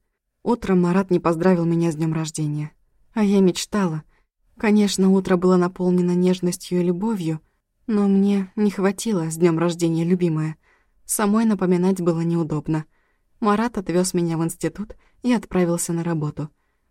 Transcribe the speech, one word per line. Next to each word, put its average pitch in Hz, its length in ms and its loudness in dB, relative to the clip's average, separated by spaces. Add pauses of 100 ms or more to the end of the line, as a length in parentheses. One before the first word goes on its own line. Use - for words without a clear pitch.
(420)
Утром 196 400 0
Марат 185 300 2
не 170 80 2
поздравил 170 440 2
меня 170 280 0
с - 20 -4
днем 160 180 -2
рождения. 151 600 -6 (420)
А 220 80 0
я 202 160 4
мечтала. 180 640 0 (560)
Конечно, 202 540 2
утро 190 240 2
было 185 200 4
наполнено 180 540 0
нежностью 180 720 0
и - 20 0
любовью, 175 580 -2 (460)
но 202 220 0
мне 196 480 2
не 208 160 0
хватило 190 580 -2
«с 160 60 -8
днем 165 240 2
рождения, 170 420 0
любимая». 165 540 0 (480)
Самой 214 400 0
напоминать 185 560 0
было 165 220 0
неудобно. 156 640 -2 (540)
Марат 220 400 0
отвез 185 340 -2
меня 170 240 -2
в 160 60 -2
институт 165 540 -6 (260)
и 247 100 0
отправился 175 600 -2
на 170 100 -4
работу. 156 480 -6 (400)